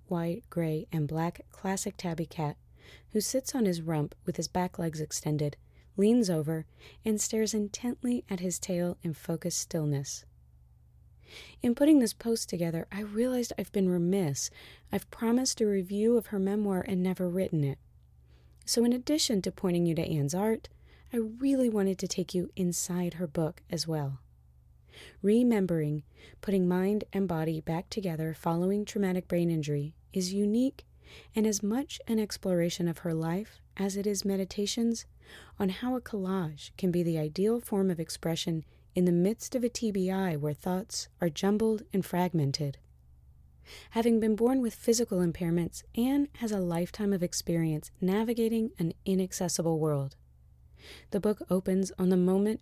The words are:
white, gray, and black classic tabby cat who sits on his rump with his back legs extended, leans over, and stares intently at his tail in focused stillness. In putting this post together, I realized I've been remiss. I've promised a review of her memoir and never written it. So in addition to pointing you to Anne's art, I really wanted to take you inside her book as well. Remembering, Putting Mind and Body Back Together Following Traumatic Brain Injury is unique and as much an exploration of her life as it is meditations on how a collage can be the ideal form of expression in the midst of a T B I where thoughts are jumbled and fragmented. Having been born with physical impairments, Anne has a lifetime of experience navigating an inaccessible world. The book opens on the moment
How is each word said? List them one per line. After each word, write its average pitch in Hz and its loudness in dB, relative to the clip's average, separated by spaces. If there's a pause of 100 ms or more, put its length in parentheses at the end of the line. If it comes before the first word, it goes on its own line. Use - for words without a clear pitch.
white, 170 -2
gray, 156 -2
and 156 -2
black 160 -4 (100)
classic 196 -6
tabby 165 -4
cat - -4 (540)
who 214 0
sits - -2
on 240 2
his 170 0
rump 160 -2 (100)
with - -4
his 160 -4
back 180 -2
legs 160 -4
extended, 151 -2 (400)
leans 214 4
over, 160 -2 (380)
and 214 0
stares 220 0
intently 240 -2
at 190 -4
his 180 -4
tail 175 -2
in 165 -2
focused 165 -4
stillness. 147 -2 (1400)
In 240 2
putting 294 8
this 226 2
post - -4
together, 165 -2
I 196 -6
realized 233 -2
I've - -6
been 190 4
remiss. 175 0 (400)
I've - -4
promised 240 0
a 226 2
review 202 2
of 220 2
her 202 -2
memoir 196 0
and 185 0
never 185 0
written 175 0
it. 139 -2 (840)
So 233 2
in 240 4
addition 254 0
to 185 -2
pointing 175 2
you 165 2
to 165 0
Anne's 147 0
art, 220 0 (420)
I 240 -4
really 247 2
wanted 190 2
to 185 -2
take - -4
you 180 -2
inside 175 -2
her 175 -4
book 160 -2
as 165 -4
well. 143 -2 (1040)
Remembering, 190 4 (360)
Putting 190 2
Mind 190 2
and 196 0
Body 160 -2
Back 165 -4
Together 160 -4
Following 185 0
Traumatic 185 0
Brain 175 2
Injury 147 -2 (200)
is 185 -2
unique 208 0 (500)
and 214 2
as 208 0
much 233 -4
an 226 0
exploration 175 0
of 165 -4
her 165 -4
life 165 -4 (160)
as 196 -4
it 202 -2
is 202 0
meditations 208 -2 (540)
on 202 2
how 247 -4
a 240 -8
collage 185 -6
can 180 0
be 175 2
the 165 0
ideal 190 0
form 196 0
of 165 -2
expression 165 -4 (320)
in 180 4
the 180 4
midst 180 2
of 247 0
a 233 2
T 226 -2
B 185 0
I 190 0
where 151 -2
thoughts - -6 (100)
are 175 2
jumbled 214 2
and 190 0
fragmented. 151 0 (1120)
Having 226 4
been 220 4
born 254 4
with 226 -2
physical 226 2
impairments, 170 0 (120)
Anne 277 2
has 220 -4
a 196 0
lifetime 175 0
of 185 0
experience 165 -2
navigating 220 0
an 165 0 (120)
inaccessible 180 0
world. 147 0 (960)
The 202 0
book 214 0
opens 190 0
on 185 2
the 185 6
moment 196 2